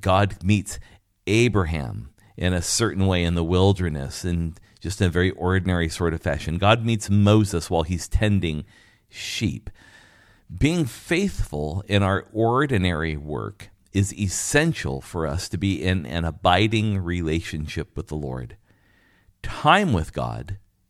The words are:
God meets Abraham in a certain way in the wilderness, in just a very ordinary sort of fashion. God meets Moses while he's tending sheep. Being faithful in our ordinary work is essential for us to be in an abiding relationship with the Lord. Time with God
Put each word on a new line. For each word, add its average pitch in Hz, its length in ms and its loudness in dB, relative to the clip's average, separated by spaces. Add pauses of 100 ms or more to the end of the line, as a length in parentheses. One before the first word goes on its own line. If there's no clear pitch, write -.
God 95 420 2
meets 98 360 2 (480)
Abraham 87 840 0 (260)
in 92 160 0
a 87 100 0
certain 98 440 0
way 92 160 2
in 85 120 0
the 85 100 0
wilderness, 90 800 0
in 82 320 -2 (240)
just 104 200 -6
a 95 80 4
very 90 220 2
ordinary 90 580 0
sort 85 240 0
of 82 80 -4
fashion. 73 380 -4
God 110 260 2
meets 113 240 -2
Moses 101 600 4
while 82 140 2
he's 85 240 -6
tending 90 560 0 (440)
sheep. - 600 -6 (840)
Being 156 300 2
faithful 101 1000 -4
in 101 160 2
our 95 300 0
ordinary 104 840 0
work 71 540 -8 (220)
is 98 220 2
essential 101 840 0
for 82 260 -4
us 76 240 -4
to 98 80 -6
be 92 220 0
in 90 260 0
an 82 180 -4
abiding 101 720 2
relationship 82 1000 -4
with - 120 -10
the 78 80 -8
Lord. 64 400 -8 (840)
Time 170 500 2
with 85 200 0
God 64 460 -6 (320)